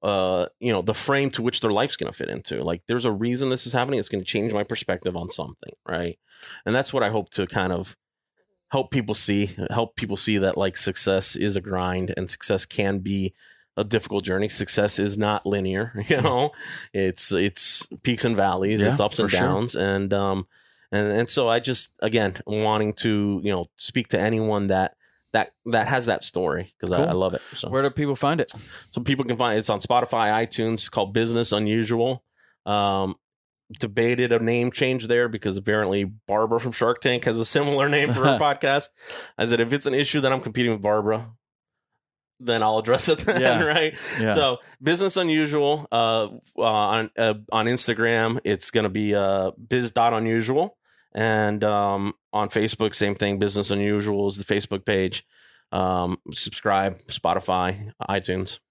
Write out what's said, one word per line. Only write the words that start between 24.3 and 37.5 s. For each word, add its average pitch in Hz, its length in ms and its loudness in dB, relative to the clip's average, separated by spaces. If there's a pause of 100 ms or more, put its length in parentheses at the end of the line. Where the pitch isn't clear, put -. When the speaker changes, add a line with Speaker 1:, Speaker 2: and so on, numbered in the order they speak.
Speaker 1:
that, 92 280 2 (360)
that, 110 180 0 (160)
that 117 200 0
has 127 200 0
that 110 180 0
story, 87 560 -2
'cause 92 100 -4
I, 90 80 2
Speaker 2:
Cool. 160 100 2
Speaker 1:
I - 40 0
love 92 220 0
it. - 80 -6 (120)
So - 160 -8
Speaker 2:
Where 135 120 0
do 139 80 0
people 143 260 -4
find 151 240 0
it? - 120 -2 (380)
Speaker 1:
So - 100 -6
people 135 240 0
can 120 120 -2
find, 117 200 2
it's 110 140 2
on 104 100 0
Spotify, 120 500 2 (140)
iTunes, 113 460 -2
called 101 240 -2
Business 117 380 2
Unusual. 113 720 0 (420)
Um, 98 480 0 (640)
debated 120 540 0
a 117 80 4
name 120 320 0
change 127 340 -2
there 120 220 2
because 104 280 -4
apparently 101 460 0 (240)
Barbara 110 320 2
from 120 140 -4
Shark 120 280 0
Tank 123 240 0
has 113 140 0
a 113 60 2
similar 143 440 2